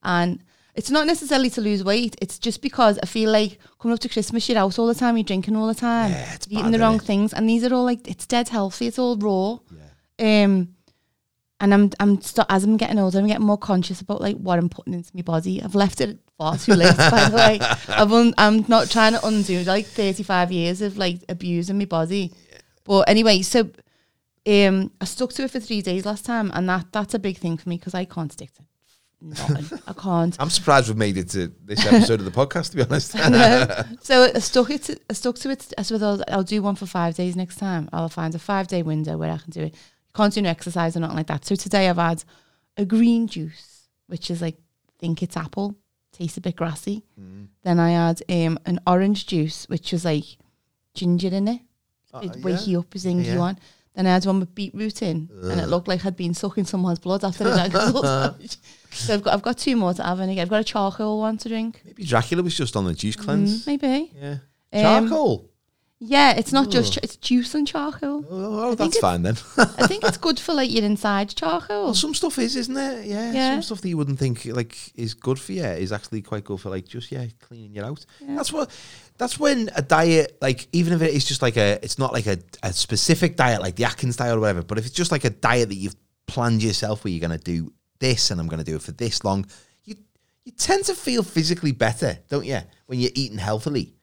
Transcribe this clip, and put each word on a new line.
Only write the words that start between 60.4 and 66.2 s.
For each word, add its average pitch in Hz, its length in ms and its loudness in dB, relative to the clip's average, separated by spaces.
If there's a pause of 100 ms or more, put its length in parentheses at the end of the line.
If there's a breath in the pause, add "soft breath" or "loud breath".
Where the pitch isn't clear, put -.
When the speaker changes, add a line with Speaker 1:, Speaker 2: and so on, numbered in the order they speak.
Speaker 1:
I've 175 80 -4
got 214 100 2
a 220 40 -2
charcoal 214 560 -2
one 220 180 -2
to - 100 -10
drink. 226 360 -6
Speaker 2:
Maybe - 200 -16
Dracula 139 380 2
was 175 140 -2
just 131 180 -4
on 101 100 0
the 87 100 -2
juice 107 200 -6
cleanse. 208 480 -2
Speaker 1:
Mm, - 60 -10
maybe. 285 520 -2
Speaker 2:
Yeah. 143 180 -8 (340)
Speaker 1:
Um, 220 360 4
Speaker 2:
Charcoal? 220 380 0 (560)
Speaker 1:
yeah, 269 340 4